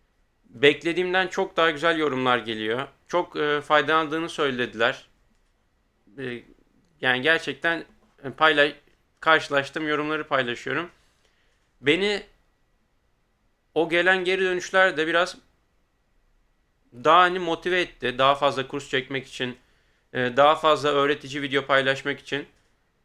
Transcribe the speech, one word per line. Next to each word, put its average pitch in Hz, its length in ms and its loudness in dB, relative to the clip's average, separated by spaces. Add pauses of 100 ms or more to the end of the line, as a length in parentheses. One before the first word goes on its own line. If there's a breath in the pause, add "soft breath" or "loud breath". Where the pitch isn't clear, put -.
(440)
Beklediğimden 165 840 0
çok 185 300 -6
daha 165 140 2
güzel 160 280 0
yorumlar 131 380 0
geliyor. 110 500 -6 (200)
Çok, 175 280 -4
e, 147 260 -2
faydalandığını 156 680 0
söylediler. 123 800 -2 (1120)
E, 123 260 -12 (580)
yani 127 200 2
gerçekten, 160 640 -2 (380)
e, 139 60 -10
payla-, 151 440 2 (460)
karşılaştığım 151 680 0
yorumları 151 400 -4
paylaşıyorum. 131 640 -4 (920)
Beni 185 420 0 (1500)
o 160 160 0
gelen 180 340 2
geri 185 180 -2
dönüşler 185 560 0
de 156 100 0
biraz 170 300 -2 (1600)
daha 151 260 4
hani 180 200 4
motive 175 420 -2
etti. 123 360 -6
Daha 135 180 4
fazla 135 320 0
kurs 139 220 -10
çekmek 131 380 -4
için, 123 300 -8 (560)
e, 123 240 -4
daha 147 180 6
fazla 151 340 2
öğretici 143 520 -2
video 135 240 -2
paylaşmak 135 540 0
için. 143 260 -8 (600)